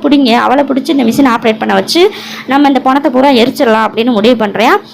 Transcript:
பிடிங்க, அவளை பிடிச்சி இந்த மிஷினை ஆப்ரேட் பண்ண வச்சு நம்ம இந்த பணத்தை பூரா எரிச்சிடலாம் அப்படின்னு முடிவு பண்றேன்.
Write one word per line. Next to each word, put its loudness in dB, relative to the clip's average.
பிடிங்க, 2
அவளை 0
பிடிச்சி -4
இந்த 0
மிஷினை 2
ஆப்ரேட் -2
பண்ண -4
வச்சு 0
நம்ம 2
இந்த 2
பணத்தை 0
பூரா 2
எரிச்சிடலாம் 0
அப்படின்னு -2
முடிவு 2
பண்றேன். 0